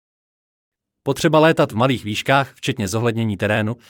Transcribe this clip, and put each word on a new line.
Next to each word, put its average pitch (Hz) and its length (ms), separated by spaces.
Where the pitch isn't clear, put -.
Potřeba 151 380
létat 160 320
v 101 40
malých 120 280
výškách, 135 500
včetně - 340
zohlednění 110 480
terénu, 107 400